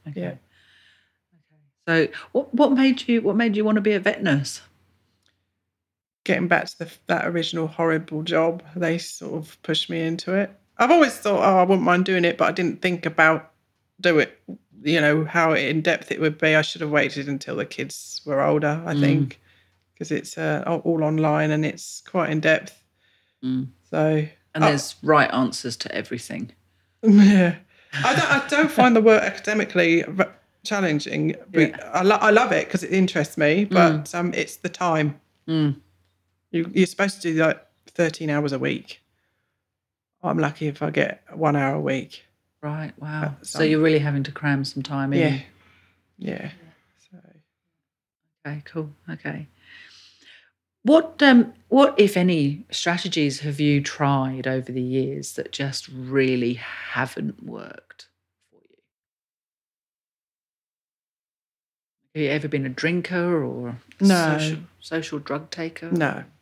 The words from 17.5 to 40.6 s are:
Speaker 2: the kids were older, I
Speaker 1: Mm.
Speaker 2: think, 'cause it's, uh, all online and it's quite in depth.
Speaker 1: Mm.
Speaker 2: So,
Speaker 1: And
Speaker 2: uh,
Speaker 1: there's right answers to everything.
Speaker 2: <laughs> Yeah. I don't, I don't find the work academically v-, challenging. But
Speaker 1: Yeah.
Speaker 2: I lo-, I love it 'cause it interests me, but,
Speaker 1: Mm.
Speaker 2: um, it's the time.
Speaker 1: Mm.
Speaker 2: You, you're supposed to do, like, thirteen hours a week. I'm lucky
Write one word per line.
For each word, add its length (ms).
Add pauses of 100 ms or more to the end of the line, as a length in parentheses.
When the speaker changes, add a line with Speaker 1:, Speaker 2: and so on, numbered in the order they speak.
Speaker 2:
the 80
kids 600
were 160
older, 440
I 80
Speaker 1:
Mm. 60
Speaker 2:
think, 400 (580)
'cause 140
it's, 260
uh, 260 (200)
all 200
online 480
and 140
it's 360
quite 280
in 120
depth. 420 (600)
Speaker 1:
Mm. 240 (220)
Speaker 2:
So, 380 (260)
Speaker 1:
And 100
Speaker 2:
uh, 40
Speaker 1:
there's 340
right 320
answers 440
to 180
everything. 560 (260)
Speaker 2:
<laughs> 260
Yeah. 520 (480)
I 120
don't, 160
I 180
don't 220
find 240
the 60
work 220
academically 800
v-, 220 (420)
challenging. 680 (160)
But 180
Speaker 1:
Yeah. 240
Speaker 2:
I 80
lo-, 180
I 120
love 200
it 180
'cause 140
it 80
interests 460
me, 260
but, 400
Speaker 1:
Mm. 120
Speaker 2:
um, 180
it's 240
the 120
time. 520 (260)
Speaker 1:
Mm. 320 (720)
Speaker 2:
You, 220
you're 120
supposed 360
to 120
do, 60
like, 260 (220)
thirteen 420
hours 220
a 80
week. 420 (1200)
I'm 180
lucky 280